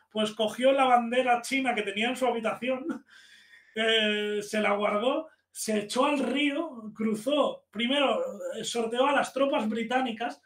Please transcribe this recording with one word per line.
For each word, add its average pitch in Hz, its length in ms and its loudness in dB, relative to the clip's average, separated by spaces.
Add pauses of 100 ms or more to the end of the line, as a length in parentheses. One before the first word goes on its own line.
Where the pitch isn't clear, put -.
(120)
pues 214 200 -2
cogió 226 400 2
la 269 140 4
bandera 240 580 4
china 262 320 -2
que 202 80 -2
tenía 202 260 -2
en 254 60 -4
su 254 100 -2
habitación, 233 600 -2
<laughs> - 880 -14
eh, 208 680 2
se 214 200 -2
la 202 120 2
guardó, 208 540 0 (240)
se 214 280 -2
echó 247 260 0
al 294 140 2
río, 269 760 -2
cruzó, 240 760 0
primero, 247 480 2 (400)
eh, 202 40 -6
sorteó 233 420 0
a 285 80 4
las 254 200 0
tropas 277 360 0
británicas, 233 760 -2